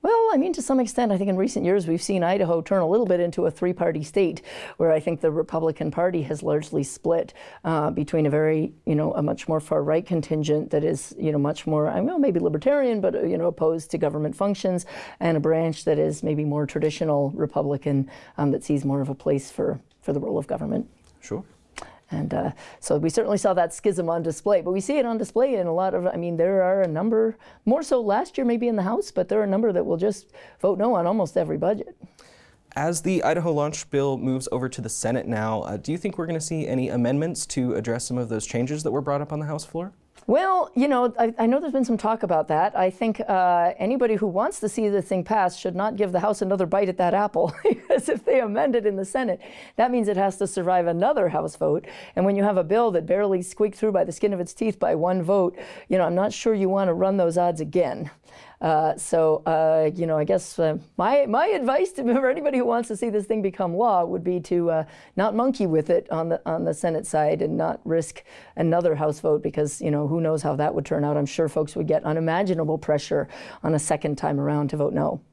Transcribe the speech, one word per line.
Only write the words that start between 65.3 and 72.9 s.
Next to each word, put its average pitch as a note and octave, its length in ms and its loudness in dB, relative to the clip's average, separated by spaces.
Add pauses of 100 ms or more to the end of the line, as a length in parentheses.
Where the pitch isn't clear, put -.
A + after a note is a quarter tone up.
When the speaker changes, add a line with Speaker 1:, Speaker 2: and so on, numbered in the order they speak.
Speaker 1:
monkey B3 300 2
with D#3 240 2
it F3 220 2
on D#3+ 180 -2
the, D#3+ 160 0
on E3 180 -2
the E3 100 0
Senate D#3+ 340 -2
side D#3+ 340 2
and D#3+ 160 -2
not D#3+ 280 -2
risk E3 380 -2 (320)
another E3 400 2
House D3+ 240 -2
vote D3+ 220 2
because, D3+ 400 -4
you E3+ 80 -2
know, D3 180 0
who E3 140 0
knows D#3+ 220 0
how D3+ 120 0
that D3+ 200 0
would D3+ 100 -2
turn D3 180 -2
out. D3 140 0
I'm D3 80 0
sure D#3+ 240 -2
folks D#3 260 -2
would E3 120 -4
get D#3 160 2
unimaginable D#3+ 720 0
pressure D3+ 500 -2 (360)